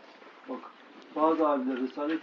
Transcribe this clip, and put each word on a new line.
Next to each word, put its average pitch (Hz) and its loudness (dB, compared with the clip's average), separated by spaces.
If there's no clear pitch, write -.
Bak, 254 -10
bazı 156 4
abiler 131 0
Risale 147 -4